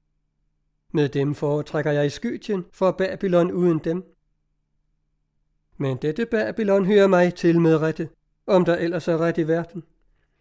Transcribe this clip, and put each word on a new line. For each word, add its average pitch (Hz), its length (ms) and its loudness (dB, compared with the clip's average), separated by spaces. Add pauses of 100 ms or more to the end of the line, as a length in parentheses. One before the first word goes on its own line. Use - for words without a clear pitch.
(920)
Med 147 160 0
dem 143 260 -2
foretrækker 147 560 -4
jeg 147 220 0
Skytien 208 600 -6
for 185 180 0
Babylon 180 600 0
uden 175 260 2
dem. 165 260 -6 (1700)
Men 135 200 -4
dette 156 300 -4
Babylon 214 600 0
hører 196 200 6
mig 180 280 4
til 170 260 2
med 160 160 4
rette, 156 320 -4 (380)
om 185 180 4
der 170 120 0
ellers 175 320 -4
er 170 80 0
ret 165 220 -2
i 156 100 -2
verden. 165 340 -4 (580)